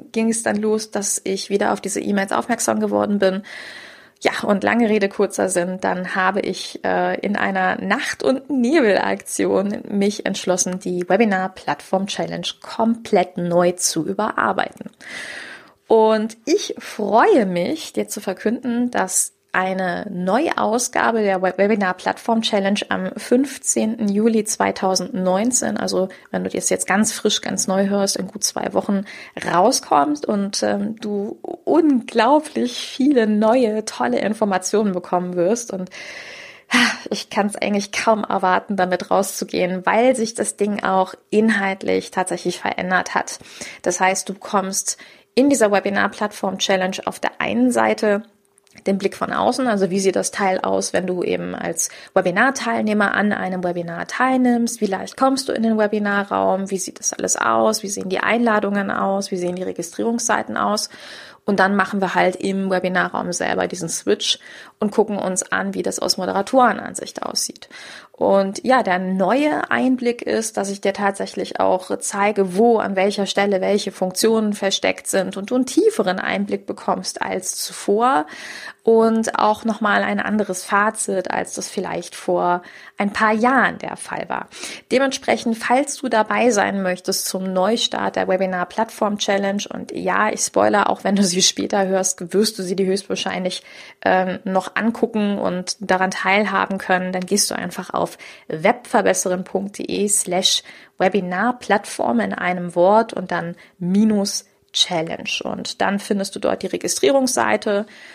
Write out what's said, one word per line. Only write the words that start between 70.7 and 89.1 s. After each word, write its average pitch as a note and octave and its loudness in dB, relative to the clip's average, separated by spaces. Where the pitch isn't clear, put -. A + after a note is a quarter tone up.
dir G3 0
tatsächlich G3 -4
auch F#3+ 2
zeige, G3+ 0
wo, A3+ 6
an G3 0
welcher G3 2
Stelle G3+ 2
welche G3 0
Funktionen G#3+ 0
versteckt G3 -2
sind F#3+ -2
und G3 -8
du B3 0
einen B3+ 2
tieferen A3 2
Einblick G3+ -2
bekommst F#3+ -4
als - -4
zuvor A#3+ 0
und A3+ 4
auch G#3+ 2
nochmal G#3 0
ein G3+ -2
anderes G3+ -2
Fazit, G3+ 0
als - -4
das - -8
vielleicht F3 -8
vor F3 0
ein G3+ 0
paar G#3+ 2
Jahren A3+ 2
der - -10
Fall - -8
war. - -6
Dementsprechend, B3 0
falls C4 0
du - -8
dabei A3 2
sein G3 2
möchtest F3+ -2
zum F#3 -4
Neustart G3 0
der F#3+ 0
Webinar F#3 0
Plattform G#3+ -2